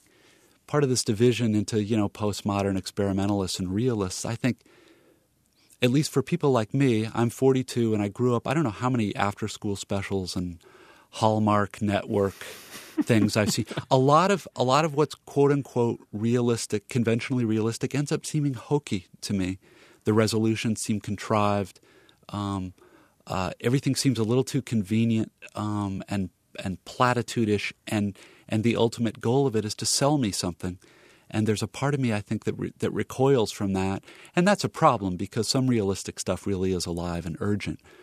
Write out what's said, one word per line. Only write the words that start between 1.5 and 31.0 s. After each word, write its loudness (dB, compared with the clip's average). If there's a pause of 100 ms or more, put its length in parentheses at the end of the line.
into, 0
you 0
know, 2
postmodern -2
experimentalists -2
and -4
realists, -2
I -4
think, -2 (1160)
at 2
least 0
for 2
people 0
like 0
me, 2
I'm 0
forty-two 2
and 0
I 0
grew 0
up, -2
I 0
don't 0
know 0
how -4
many 0
after-school -4
specials -4
and -6 (500)
Hallmark 2
Network 0
<laughs> -10
things 4
I've 2
seen. -2 (240)
A 6
lot 6
of, 0
a 0
lot 4
of -2
what's 2
quote 2
unquote 0 (120)
realistic, 0
conventionally 0
realistic, -2
ends -2
up -4
seeming -2
hokey -4 (140)
to -6
me. -2 (460)
The 2
resolutions 2
seem -2
contrived. -2 (480)
Um, -6 (520)
uh, -2 (100)
everything 0
seems 0
a 2
little 2
too -4
convenient, 0 (220)
um, -4
and, -2 (320)
and -8
platitude-ish, 0 (140)
and, -2 (320)
and 0
the 2
ultimate 0
goal 2
of -2
it 0
is -6
to -6
sell 2
me 0
something. -6 (520)